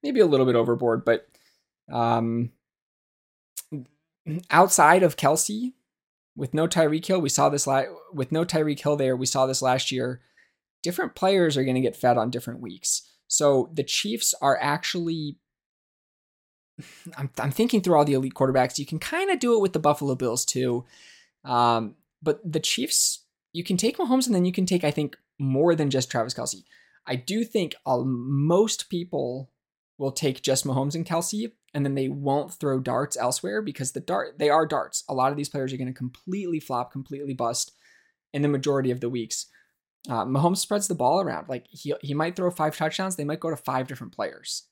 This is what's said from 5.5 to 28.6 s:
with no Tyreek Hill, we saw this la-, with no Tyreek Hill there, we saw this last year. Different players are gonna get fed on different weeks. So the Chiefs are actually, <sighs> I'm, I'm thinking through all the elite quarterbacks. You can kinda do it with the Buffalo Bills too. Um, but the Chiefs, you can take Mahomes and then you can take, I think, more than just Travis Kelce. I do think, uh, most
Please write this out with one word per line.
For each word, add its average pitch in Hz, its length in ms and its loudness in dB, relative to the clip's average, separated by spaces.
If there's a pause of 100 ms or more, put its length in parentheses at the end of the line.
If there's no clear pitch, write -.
with 139 200 -8
no 160 120 2
Tyreek 160 400 2
Hill, 190 140 2
we 151 80 0
saw 147 200 4
this 143 200 0
la-, 135 160 2 (280)
with 143 200 -4
no 160 120 2
Tyreek 151 360 0
Hill 147 160 2
there, 131 200 2
we 127 100 -2
saw 131 200 2
this 131 160 -2
last 131 300 2
year. 127 280 -4 (640)
Different 175 320 -4
players 185 420 2
are 131 60 2
gonna 127 180 2
get 120 140 0
fed 123 240 2
on 117 120 0
different 120 300 -8
weeks. - 480 -6 (200)
So 143 440 4
the 143 120 -2
Chiefs - 580 -2
are 139 180 4
actually, 156 760 -4 (1400)
<sighs> - 380 -20
I'm, 135 220 -6
I'm 139 140 -2
thinking 226 280 2
through 175 160 4
all 147 80 8
the 143 100 2
elite 131 200 -2
quarterbacks. 131 460 2
You 139 60 -8
can 160 120 -6
kinda 370 380 -2
do 240 180 2
it 220 60 4
with 190 120 2
the 170 60 -2
Buffalo 143 380 2
Bills 127 280 -2
too. 123 400 -2 (600)
Um, 117 500 2 (260)
but 220 240 -2
the 165 140 -2
Chiefs, - 640 -2 (320)
you 170 100 -6
can 180 140 -2
take 226 220 0
Mahomes 262 280 2
and 240 80 2
then 180 100 4
you 185 80 0
can 185 140 0
take, 180 160 0
I 147 80 2
think, 147 260 -4 (220)
more 143 380 4
than 151 140 0
just 127 200 0
Travis 120 240 -2
Kelce. 117 300 -8 (420)
I - 80 -4
do 190 300 -2
think, 202 320 -2 (100)
uh, 127 180 0
most 139 840 0